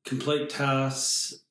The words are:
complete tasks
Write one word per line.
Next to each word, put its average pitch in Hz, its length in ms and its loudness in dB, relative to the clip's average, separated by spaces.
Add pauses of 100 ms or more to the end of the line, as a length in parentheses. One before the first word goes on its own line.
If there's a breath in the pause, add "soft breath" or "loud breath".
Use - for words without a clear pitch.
complete 143 440 0
tasks 135 840 0 (160)